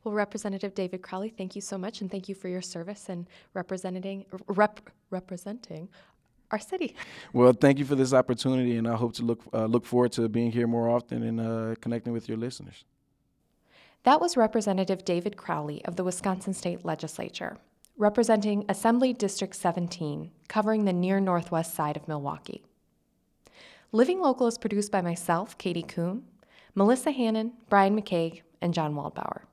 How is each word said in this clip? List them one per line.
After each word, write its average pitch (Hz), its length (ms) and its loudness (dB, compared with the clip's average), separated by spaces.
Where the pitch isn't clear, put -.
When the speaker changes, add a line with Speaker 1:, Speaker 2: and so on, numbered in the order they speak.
Speaker 1:
Well, 214 100 -6
Representative 202 600 -4
David 185 260 -4
Crowley, 190 280 -8
thank 190 260 -10
you 202 60 -10
so 196 160 -8
much, 190 240 -8
and 190 100 -6
thank 196 180 -8
you 196 60 -6
for 190 120 -12
your 180 140 -4
service 180 480 -12
and 175 180 -8
representing, 185 720 -8
rep-, 208 340 2
representing 185 800 -10
our 214 80 -2
city. 359 360 -6
Speaker 2:
Well, 123 200 8
thank 139 260 6
you 143 60 0
for 139 100 0
this 131 180 2
opportunity, 127 640 2
and 113 100 0
I 117 80 0
hope 113 180 -2
to 117 100 -8
look, 117 180 0
uh, 110 120 0
look 117 200 2
forward 123 280 2
to 117 140 0
being 117 240 0
here 120 160 2
more 117 220 0
often 120 340 0
and, 113 160 -2
uh, 113 400 -4
connecting 117 340 -4
with 113 140 -6
your 113 100 -4
listeners. 113 460 -10
Speaker 1:
That 285 160 8
was 339 160 0
Representative 196 720 2
David 180 320 0
Crowley 151 480 -6
of 170 100 -6
the 180 80 -2
Wisconsin 185 500 -2
State 175 300 -6
Legislature, - 720 -8
representing 208 680 2
Assembly 240 460 4
District 196 420 -2
seventeen, 170 760 -4
covering 214 380 2
the 185 80 2
near 185 260 2
northwest 170 560 0
side 151 200 -2
of 151 120 -10
Milwaukee. 147 580 -8
Living 262 280 6
Local 262 280 4
is 233 100 0
produced 202 340 -2
by 196 100 2
myself, 170 560 -2
Katie 170 260 -4
Kuhn, 180 400 -4
Melissa 247 380 4
Hannon, 226 420 0
Brian 202 260 6
McCaig, 170 460 -2
and 175 120 0
John 156 220 0
Waldbauer. - 580 -8